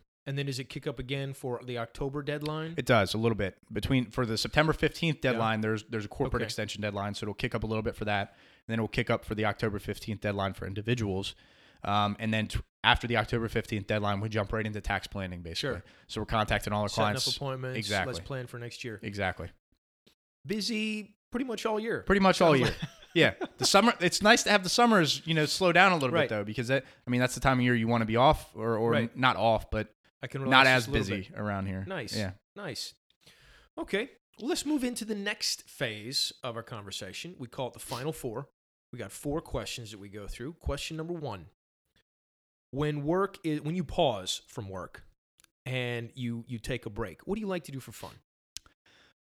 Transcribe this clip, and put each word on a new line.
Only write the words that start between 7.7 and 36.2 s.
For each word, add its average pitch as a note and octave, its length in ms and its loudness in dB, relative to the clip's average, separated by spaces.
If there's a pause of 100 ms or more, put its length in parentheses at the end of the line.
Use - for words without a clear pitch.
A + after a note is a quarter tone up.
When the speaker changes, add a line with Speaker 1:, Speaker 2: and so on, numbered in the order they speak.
Speaker 2:
bit A2 120 -2
for A2 100 -6
that. G#2 240 0
And - 440 -12
then - 20 0
it'll A2+ 120 0
kick - 220 -2
up A2+ 160 0
for A2+ 80 -4
the G#2+ 120 0
October G#2 340 -2
fifteenth G#2 420 -8
deadline G2 320 -2
for F2+ 140 -10
individuals. G2+ 640 -2 (500)
Um, G#2 360 2
and A2 140 0
then A2 140 0
t-, - 120 -4 (240)
after A#2+ 220 6
the A#2 120 2
October A2+ 300 0
fifteenth G#2 380 -2
deadline, G#2 340 0
we A2 80 -4
jump G#2+ 240 -2
right A2 140 -2
into G#2 160 -6
tax G2 240 -2
planning, F2+ 380 -8
basically. E2+ 320 -6
Speaker 1:
Sure. F2+ 80 -12 (240)
Speaker 2:
So - 140 -6
we're G#2 40 -4
contacting G#2 480 0
all G#2 80 0
our G#2 80 0
Speaker 1:
Setting A2 140 0
Speaker 2:
clients. G#2 240 0
Speaker 1:
up - 80 -2
appointments. C3 420 -6
Speaker 2:
Exactly. G2+ 380 -2
Speaker 1:
Let's E2+ 100 -10
plan B2+ 220 -8
for B2 100 -14
next A#2+ 260 -12
year. A2 200 -8
Speaker 2:
Exactly. G2 480 -4 (960)
Speaker 1:
Busy G#3+ 680 -4 (160)
pretty B3 140 -2
much A3+ 220 -4
all G#3+ 120 0
year. G#3 220 -2
Speaker 2:
Pretty G3 200 6
much F#3+ 200 6
all E3+ 140 8
Speaker 1:
Sounds C3 60 6
Speaker 2:
year. A2 80 4
Speaker 1:
like - 260 -6
<laughs> - 180 -20
Speaker 2:
Yeah. C#3 200 6 (260)
The B2 60 0
summer, A3 360 6
it's F3+ 220 2
nice A3+ 200 8
to - 60 -2
have G3+ 140 4
the F3 60 -4
summers, G#3+ 560 6
you D#3+ 100 2
know, D#3 100 4
slow F3+ 260 4
down F#3 200 8
a F3 40 4
little C3+ 140 2
Speaker 1:
Right. D3 180 2
Speaker 2:
bit, A2 80 -2
though, G#2 80 0
because A2 260 -4
that, C3+ 140 2 (220)
I - 60 -8
mean, B2 100 4
that's B2+ 140 2
the B2 60 -8
time C3 180 4
of B2 40 4
year B2 120 4
you A2+ 120 2
wanna A#2 180 2
be A2 120 0
off, C#3+ 380 6
or, A2+ 220 -2
or A#2 140 2
Speaker 1:
Right. B2+ 260 0
Speaker 2:
not B2+ 200 4
off, G#2+ 320 2
but G#2+ 240 -4 (300)
Speaker 1:
I B2 40 -8
can C3+ 140 -8
Speaker 2:
not C3+ 60 -4
Speaker 1:
relax C3 220 8
Speaker 2:
as B2+ 60 8
Speaker 1:
just A#2 120 2
a C3+ 40 -8
little C#3 160 0 (100)
Speaker 2:
busy F#2+ 120 -8
Speaker 1:
bit. - 100 -14
Speaker 2:
around G2+ 280 -2
here. F#2+ 200 -4
Speaker 1:
Nice. D3+ 300 -6
Speaker 2:
Yeah. G2 140 -4 (240)
Speaker 1:
Nice. F#3 400 -10 (840)
Okay. C4 320 -4 (300)
Well, A#3+ 100 -6
let's - 160 -2
move C#4+ 180 0
into A#3+ 220 -4
the G#3+ 100 -4
next - 540 -6
phase A2+ 640 -4 (100)